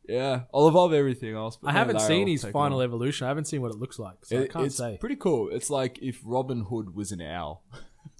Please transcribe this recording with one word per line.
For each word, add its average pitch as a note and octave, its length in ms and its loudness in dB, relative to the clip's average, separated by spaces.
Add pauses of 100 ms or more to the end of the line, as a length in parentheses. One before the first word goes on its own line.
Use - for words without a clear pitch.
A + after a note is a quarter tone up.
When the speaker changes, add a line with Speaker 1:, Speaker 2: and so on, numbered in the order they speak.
Speaker 1:
Yeah, B2+ 340 0 (120)
I'll D3 140 8
evolve E3+ 260 8
everything B2+ 400 2
else. A2 220 -6
But - 140 -6
Speaker 2:
I - 40 0
Speaker 1:
no, F#3 60 4
Speaker 2:
haven't A#3 160 2
Speaker 1:
Larry A2 120 2
Speaker 2:
seen F3+ 180 4
Speaker 1:
will F#3+ 80 0
Speaker 2:
his C#3 100 -2
Speaker 1:
take - 80 -6
Speaker 2:
final C#3 300 2
Speaker 1:
it - 20 4
on. B2+ 60 0
Speaker 2:
evolution. B2 360 -2
I B2+ 40 -2
haven't D3+ 160 -2
seen D3 160 -4
what A#2 100 -4
it G#2 60 -12
looks B2 220 -10
like, F#2+ 260 -14
so A2+ 120 -2
Speaker 1:
It, C3 60 2
Speaker 2:
I C3 40 -2
can't B2 180 -4
Speaker 1:
it's C#3+ 100 -4
Speaker 2:
say. A#2 240 -6
Speaker 1:
pretty B3 160 -4
cool. B2+ 340 0
It's - 200 -6
like C3 320 -2
if B2+ 240 -6
Robin B2 400 -2
Hood G#2 300 -6
was G2 160 -6
an F2+ 100 -8
owl. D#2+ 460 -10
<laughs> - 60 -20 (460)